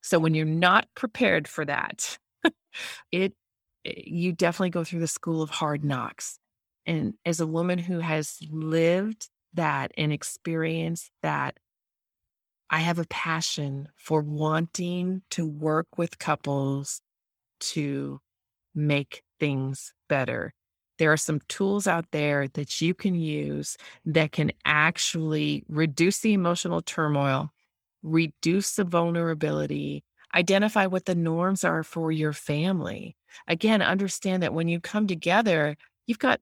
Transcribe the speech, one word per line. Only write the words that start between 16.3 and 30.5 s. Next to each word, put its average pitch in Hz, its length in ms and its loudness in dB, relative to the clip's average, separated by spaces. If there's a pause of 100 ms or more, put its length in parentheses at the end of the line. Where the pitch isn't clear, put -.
to 139 640 -6 (520)
make 147 500 0 (160)
things 135 540 -2 (140)
better. 123 460 -2 (440)
There 156 140 6
are 156 60 6
some 151 300 0
tools 202 400 0
out 170 240 2
there 147 380 0
that - 320 -6
you 170 120 2
can 185 220 0
use 147 640 -4 (280)
that 156 260 4
can 151 200 0 (140)
actually 151 1000 2
reduce 160 520 2
the 220 140 4
emotional 175 480 0
turmoil, 147 680 0 (500)
reduce 165 760 0
the 208 80 0
vulnerability, 151 1200 -2 (300)
identify 196 540 4